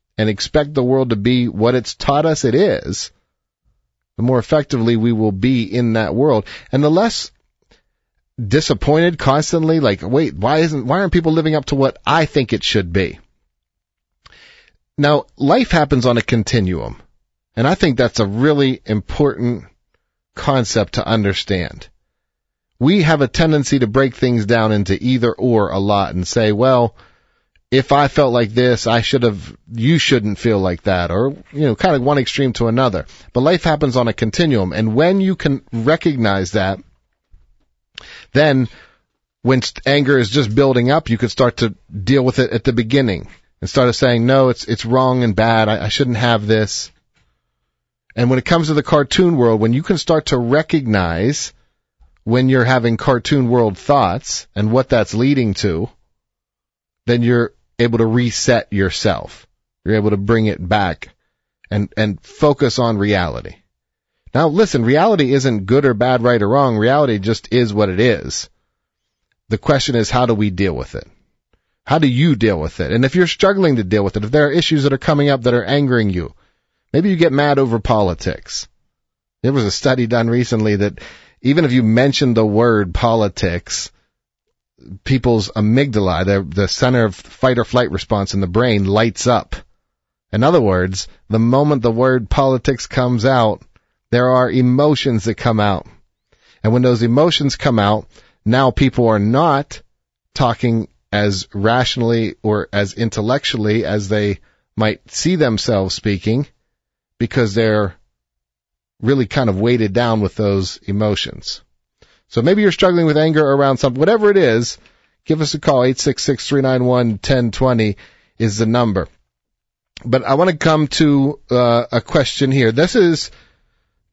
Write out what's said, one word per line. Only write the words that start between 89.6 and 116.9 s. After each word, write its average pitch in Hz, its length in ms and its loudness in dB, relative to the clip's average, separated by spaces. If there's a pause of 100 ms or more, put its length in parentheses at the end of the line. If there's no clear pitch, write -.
In 107 100 0
other 160 180 4
words, 95 480 -2 (220)
the 113 80 0
moment 131 440 2
the 117 100 0
word 123 360 0
politics 135 580 0
comes 123 380 -2
out, 117 380 2 (480)
there 123 200 2
are 127 200 2
emotions 127 720 2
that 110 120 -2
come 113 240 0
out. 101 260 -2 (800)
And 110 80 2
when 123 100 2
those 120 200 2
emotions 143 540 2
come 123 220 0
out, 104 300 0 (360)
now 127 260 2
people 123 380 0
are 110 120 2
not 139 600 0 (520)
talking 117 540 0 (240)
as 101 420 -2
rationally 117 880 0
or 107 300 -2
as 101 220 -2
intellectually 110 880 -2
as 98 240 -4
they 104 320 -2 (340)
might 107 360 -4
see 180 260 -2
themselves 107 580 0
speaking 107 520 -2 (720)
because 117 360 -2
they're 107 400 0 (1080)
really 127 260 0
kind 127 220 -2
of 95 120 -2
weighted 113 320 0
down 113 280 0
with 98 140 -2
those 98 520 -2
emotions. - 760 -6 (640)
So 117 140 -2
maybe 202 200 2
you're 196 100 4
struggling 175 340 2
with 151 100 2
anger 156 280 2
around 139 320 2
something, 127 240 -2
whatever 208 300 4
it 196 60 4
is, 120 400 2 (480)
give 156 160 -2
us 156 140 -2
a 147 60 -6
call. 131 240 2
Eight 131 140 0
six - 240 -2
six, - 260 -4
three 139 140 0
nine 131 220 0
one, 123 340 0